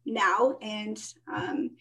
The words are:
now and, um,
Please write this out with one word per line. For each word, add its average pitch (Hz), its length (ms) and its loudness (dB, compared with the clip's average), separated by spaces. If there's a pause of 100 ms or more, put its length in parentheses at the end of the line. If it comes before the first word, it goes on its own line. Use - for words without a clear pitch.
now 220 540 4
and, 214 400 -6 (260)
um, - 540 -2